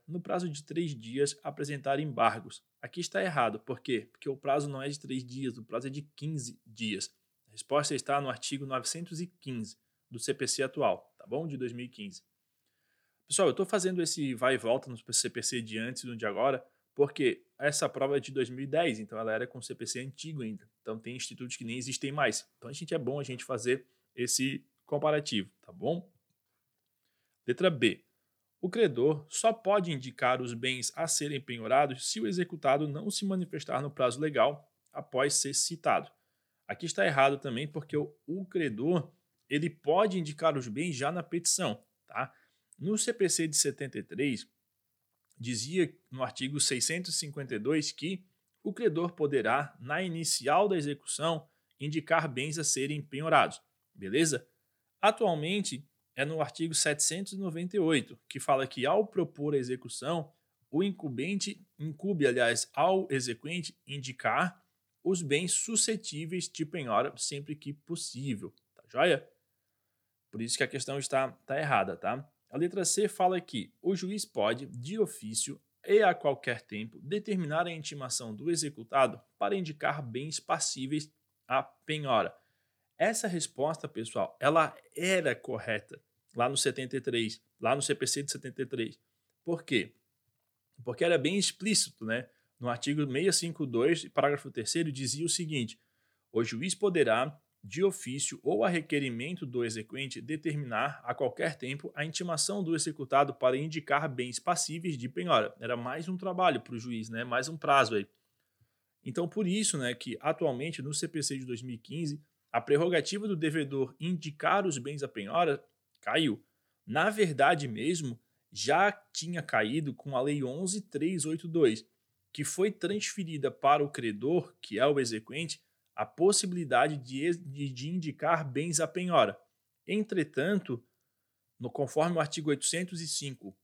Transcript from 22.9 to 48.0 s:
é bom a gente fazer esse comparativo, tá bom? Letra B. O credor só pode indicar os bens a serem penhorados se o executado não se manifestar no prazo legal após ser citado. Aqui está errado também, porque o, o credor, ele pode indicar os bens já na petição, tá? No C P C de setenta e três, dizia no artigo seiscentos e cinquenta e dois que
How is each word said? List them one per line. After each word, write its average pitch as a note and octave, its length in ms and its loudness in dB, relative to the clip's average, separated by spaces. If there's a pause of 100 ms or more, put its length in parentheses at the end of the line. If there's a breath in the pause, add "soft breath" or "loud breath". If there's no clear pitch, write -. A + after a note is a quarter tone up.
é E3 40 0
bom C3+ 220 -2
a C#3 40 -6
gente B2+ 200 -8
fazer B2+ 420 -2 (300)
esse C3 500 0 (200)
comparativo, D3 640 0 (100)
tá - 100 -20
bom? D3+ 400 -4 (1300)
Letra D3 240 2
B. A#2+ 340 2 (560)
O F#3 100 -2
credor D3+ 600 2
só A3+ 240 2
pode G3 380 2
indicar C3 500 0
os B2 120 -4
bens B2 420 -2
a E3 120 -2
serem D3 320 -2
penhorados C3 720 0
se A3 100 -4
o A3+ 80 0
executado D#3 600 0
não F3 240 -4
se - 140 -4
manifestar E3 560 -2
no C#3+ 100 -6
prazo B2+ 280 0
legal D3 480 2 (240)
após C#3 440 0
ser C#3 180 0
citado. C3 580 0 (560)
Aqui - 180 -8
está F#3+ 200 0
errado C#3 320 6
também, C3+ 300 -4
porque D3 280 -8
o, - 180 -2 (140)
o F#3+ 180 -4
credor, D#3 680 0 (340)
ele D3+ 220 0
pode F#3+ 500 4
indicar D3+ 380 2
os B2 100 -2
bens C#3+ 280 -2
já C#3 160 0
na F3 120 -4
petição, E3+ 580 0 (240)
tá? - 280 -6 (440 soft breath)
No G3+ 200 -2
C A#3 160 0
P G3 160 2
C D#3+ 180 2
de D3 80 -4
setenta - 420 0
e G#2 60 -6
três, B2 460 -2 (880)
dizia B2+ 560 -2 (180)
no B2+ 100 -8
artigo C3+ 380 -4
seiscentos D#3+ 560 0
e - 20 0
cinquenta C#3 380 -6
e G#2 40 -2
dois D3 320 0
que F3+ 340 -6 (360)